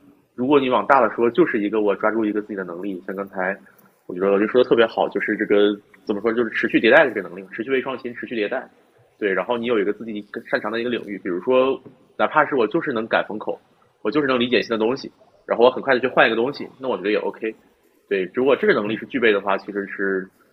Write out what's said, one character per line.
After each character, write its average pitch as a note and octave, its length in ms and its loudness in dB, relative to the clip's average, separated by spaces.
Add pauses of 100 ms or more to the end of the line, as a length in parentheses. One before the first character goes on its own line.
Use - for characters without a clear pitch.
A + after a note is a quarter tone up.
(360)
如 B2+ 100 -4
果 C#3+ 140 6
你 B2+ 100 0
往 A2 160 2
大 C#3 140 6
了 A2 120 2
说， A#2+ 160 2
就 C#3 160 4
是 B2+ 160 -2
一 G2+ 80 0
个 G#2+ 120 0
我 G#2 160 2
抓 G#2+ 160 0
住 A2 120 0
一 G#2 60 0
个 G#2 100 -2
自 G#2 80 -8
己 A2 60 -8
的 F#2+ 80 -6
能 F2 180 -10
力， F#2+ 240 -8
像 G2 120 -10
刚 G2 120 -8
才 F#2+ 300 -4 (480)
我 - 80 -10
觉 F2+ 60 -6
得 G2 80 2
老 G2 100 4
师 G#2+ 80 2
说 B2 160 4
的 C3 60 0
特 A2 80 4
别 A2+ 100 6
好， G2 220 0
就 - 120 -4
是 G#2+ 160 -2
这 G#2 100 -2
个， G#2 300 4 (280)
怎 G#2+ 100 -4
么 G2+ 60 -6
说， A2+ 120 -2
就 A#2 120 0
是 A2 60 -6
持 - 180 -4
续 D#3+ 100 2
迭 A#2 160 4
代 D#3 100 8
的 C3 60 -2
这 G#2 100 -6
个 F2+ 80 -8
能 F2 80 -16
力， F#2+ 140 -14
持 A2+ 140 -8
续 C3 60 -8
微 B2+ 120 0
创 C3 160 -8
新， A#2+ 160 -10
持 - 120 -14
续 A#2+ 100 -8
迭 G#2 120 -2
代。 - 200 -6 (500)
对， G2+ 140 0
然 F#2 120 0
后 A#2+ 120 -2
你 A#2 100 -4
有 A#2+ 120 2
一 G2 60 2
个 G2+ 80 -2
自 A#2 120 -10
己 G#2 200 -10 (260)
擅 C3+ 100 0
长 G#2+ 120 -6
的 A#2 80 -4
一 - 20 -4
个 B2 80 -4
领 A2+ 160 -4
域， G2+ 100 -10
比 G2 120 -8
如 F2+ 140 -2
说 B2+ 380 2 (360)
哪 A2 100 2
怕 D3+ 180 4
是 C#3+ 120 -4
我 A2+ 100 2
就 E3 160 -2
是 D3+ 100 -4
能 A2+ 140 -4
赶 F#2 220 2
风 G#2 100 -8
口， - 180 -8 (440)
我 G#2+ 100 -4
就 D3+ 100 0
是 C#3+ 60 0
能 C3 140 2
理 B2 80 0
解 A#2 120 2
新 G2 100 -4
的 A2+ 80 -2
东 A2+ 180 0
西， - 160 -12 (340)
然 - 100 -2
后 A2+ 80 4
我 B2+ 60 8
很 A2+ 100 -6
快 C3+ 140 0
的 A#2 60 0
去 B2+ 80 0
换 C#3 180 4
一 A2+ 40 4
个 A2+ 40 0
东 A#2+ 180 0
西， G2+ 140 -10 (100)
那 C3 120 -10
我 A2 80 -2
觉 F2+ 80 -6
得 G#2 60 0
也 G#2 80 2
OK。 A2 360 -6 (540)
对， F#2+ 260 -2
如 B2+ 100 0
果 C3+ 120 4
这 G#3+ 100 -2
个 G3+ 80 4
能 G#2+ 140 -2
力 A2 80 -4
是 A2 100 -10
具 B2+ 140 -4
备 A2+ 120 4
的 G2 80 2
话， G2 160 0
其 - 140 -8
实 G2 160 -6
是 F#2+ 420 -4 (240)